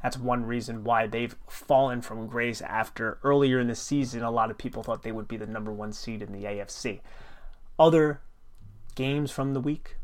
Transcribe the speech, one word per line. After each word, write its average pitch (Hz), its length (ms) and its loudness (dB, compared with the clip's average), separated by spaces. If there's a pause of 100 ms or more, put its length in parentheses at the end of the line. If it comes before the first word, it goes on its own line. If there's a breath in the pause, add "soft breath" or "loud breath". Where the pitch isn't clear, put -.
that's 127 160 -2
one 123 280 0
reason 113 380 -4
why 113 220 4
they've 117 300 -2 (120)
fallen 131 540 4
from 113 240 -6
grace 117 360 -2
after 110 640 -2
earlier 139 360 6
in 120 80 2
the 117 80 0
season, 123 480 -2
a 117 80 0
lot 113 180 2
of 110 80 -8
people 123 240 -6
thought 110 220 -4
they 113 80 -4
would 110 160 -6
be 113 100 -6
the 110 80 -6
number 107 260 -6
one 107 220 -6
seed 107 300 -8
in 98 80 -10
the 101 160 -8
A 101 120 -4
F 98 120 -8
C. 101 300 -6 (760 loud breath)
Other 156 440 8 (760)
games 139 340 0
from 139 240 -2
the 135 80 0
week. 147 420 -2